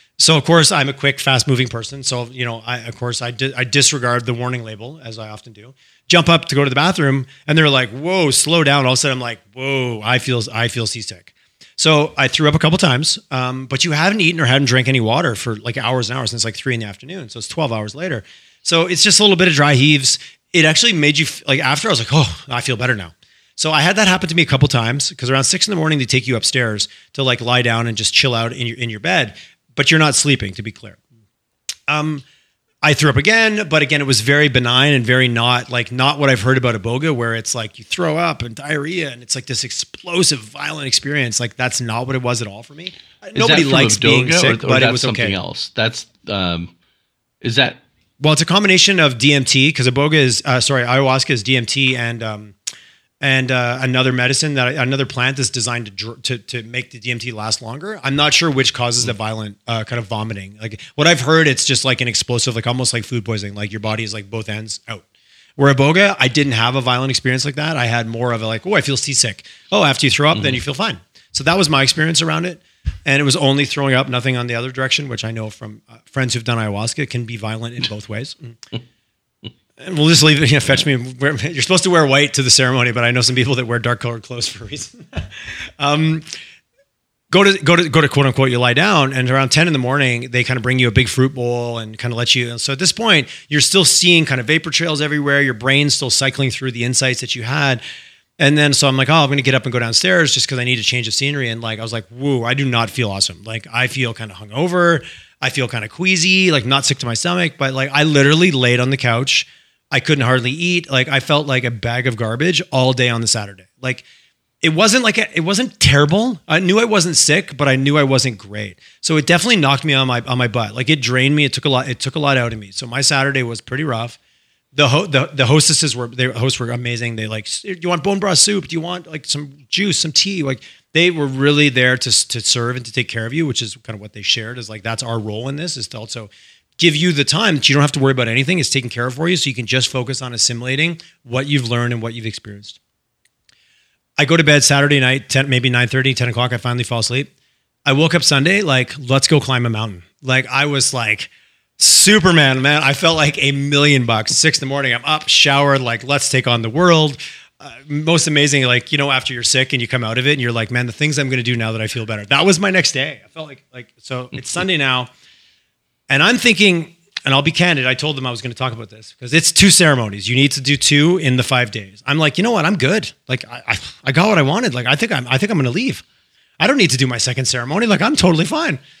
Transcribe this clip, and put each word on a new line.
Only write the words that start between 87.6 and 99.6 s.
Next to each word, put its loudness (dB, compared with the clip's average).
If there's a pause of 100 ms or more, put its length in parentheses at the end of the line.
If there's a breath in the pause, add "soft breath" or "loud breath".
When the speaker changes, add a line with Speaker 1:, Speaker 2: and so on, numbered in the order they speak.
Speaker 1:
to, 2
go 4
to 4
quote 2
unquote, 2
you 0
lie 4
down, 2
and -2
around 2
ten 2
in 0
the 0
morning, -2
they 0
kinda -4
bring 0
you 4
a 2
big 2
fruit 2
bowl -4
and -12
kinda -6
let 2
you, 0
and -10
so -4
at -4
this 0
point, 0 (220 loud breath)
you're 0
still 2
seeing 4
kinda -2
vapor 0
trails -2
everywhere. 0
Your 0
brain's 2
still -4
cycling 0
through -6
the -6
insights 0
that -6
you -8
had. 0 (580 loud breath)
And 4
then, 4
so 2
I'm 2
like, 2
"Oh, 4
I'm 4
gonna 0
get 2
up 0